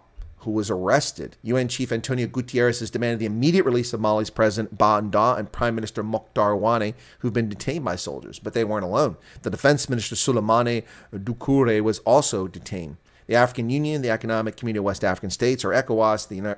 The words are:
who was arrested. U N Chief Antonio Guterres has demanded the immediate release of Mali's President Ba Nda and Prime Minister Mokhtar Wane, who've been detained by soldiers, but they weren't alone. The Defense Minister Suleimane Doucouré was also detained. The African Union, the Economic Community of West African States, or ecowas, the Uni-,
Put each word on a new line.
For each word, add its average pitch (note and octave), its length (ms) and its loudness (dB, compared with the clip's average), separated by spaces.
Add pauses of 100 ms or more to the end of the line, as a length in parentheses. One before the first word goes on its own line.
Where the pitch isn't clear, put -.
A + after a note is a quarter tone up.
(400)
who A2+ 120 -6
was G#2+ 180 0
arrested. F#2+ 720 0
U A#2 140 -2
N B2+ 140 0
Chief B2 200 -4
Antonio A#2+ 380 -2
Guterres B2 540 0
has A2+ 100 -8
demanded A#2 280 -2
the A2 60 -2
immediate C3+ 380 2
release B2 300 0
of A2 80 -4
Mali's G#2+ 280 2
President G#2+ 480 0
Ba G#2 240 6
Nda G#2+ 380 2
and G2+ 140 -8
Prime A#2+ 200 0
Minister A2 300 -6
Mokhtar G#2+ 560 0
Wane, A2 360 0 (240)
who've A#2+ 120 -2
been A2+ 160 0
detained C3 380 -6
by F2+ 100 -2
soldiers, C2+ 440 -10
but A2 140 -8
they A#2 120 0
weren't G#2 180 -2
alone. G#2 320 0 (280)
The A2 60 -6
Defense C#3 380 2
Minister A#2 280 -4
Suleimane A#2 680 2 (300)
Doucouré A#2 680 2
was G#2+ 200 0
also A2 500 2
detained. E2+ 480 -10 (280)
The A2+ 100 0
African A#2+ 340 2
Union, D3 320 -2
the B2 80 -2
Economic A2 480 -2
Community A2 220 -4
of G2 40 -2
West G2 180 -2
African F#2+ 280 -2
States, A#2+ 340 0
or G2 60 -2
ecowas, A2 580 2
the G#2 80 -10
Uni-, G2+ 220 -6